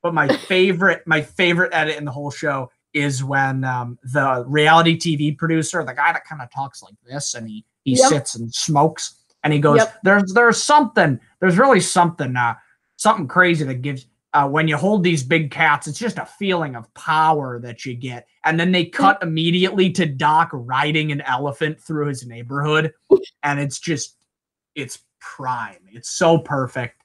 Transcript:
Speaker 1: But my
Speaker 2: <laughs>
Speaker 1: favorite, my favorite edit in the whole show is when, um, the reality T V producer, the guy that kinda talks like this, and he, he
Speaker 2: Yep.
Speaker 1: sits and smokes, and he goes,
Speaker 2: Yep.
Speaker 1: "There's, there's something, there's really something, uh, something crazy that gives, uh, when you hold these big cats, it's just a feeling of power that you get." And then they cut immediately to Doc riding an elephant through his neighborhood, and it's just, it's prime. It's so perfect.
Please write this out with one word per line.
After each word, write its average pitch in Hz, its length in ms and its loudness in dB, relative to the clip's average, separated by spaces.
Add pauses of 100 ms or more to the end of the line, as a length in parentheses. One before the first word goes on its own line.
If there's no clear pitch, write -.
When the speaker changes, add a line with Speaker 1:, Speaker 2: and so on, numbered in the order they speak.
Speaker 1:
But 170 140 -2
my 151 120 2
Speaker 2:
<laughs> - 220 -2
Speaker 1:
favorite, 185 560 2
my 156 160 2
favorite 175 520 0
edit 156 240 -2
in 147 80 -10
the 139 60 -8
whole 143 200 -10
show 135 400 -6 (220)
is 143 300 -2
when, 135 400 -2
um, 123 400 -6
the 131 440 -2
reality 160 500 4
T 165 180 -2
V 147 180 -2
producer, 160 500 -2
the 131 100 -10
guy 147 180 0
that 156 160 -8
kinda 131 260 -14
talks 135 300 -10
like 101 120 -20 (100)
this, 139 300 -10
and 117 120 -12
he, 107 160 -14 (220)
he 135 80 0
Speaker 2:
Yep. 127 160 4
Speaker 1:
sits - 260 -2
and 117 180 -10
smokes, 156 640 0 (280)
and 151 100 2
he 147 60 2
goes, 147 180 4
Speaker 2:
Yep. - 260 2
Speaker 1:
"There's, 190 300 4
there's 233 280 4
something, 190 560 2 (220)
there's 175 180 2
really 254 220 6
something, 160 560 0
uh, 120 200 0 (420)
something 202 320 0
crazy 175 340 2
that 131 200 -6
gives, 135 240 -8 (260)
uh, 143 160 4
when 160 180 0
you 151 80 0
hold 190 280 0
these 165 200 2
big 156 280 0
cats, 151 360 0
it's 151 120 -10
just 233 180 -4
a - 80 -8
feeling 170 500 -4
of 117 200 -18
power 156 640 0
that 120 260 -16
you 127 100 -8
get." 120 320 -12 (160)
And 160 160 0
then 180 140 0
they 175 120 2
cut 196 380 2
immediately 180 680 0
to 185 140 0
Doc 156 460 2
riding 151 600 -2
an 143 80 -6
elephant 139 580 -4
through 147 280 -4
his 127 180 -8
neighborhood, 143 680 -2 (500)
and 143 160 -2
it's 143 200 -6
just, - 380 -8 (580)
it's 131 240 -12 (200)
prime. 120 600 -10 (140)
It's 120 160 -16
so 165 300 4
perfect. 131 640 -6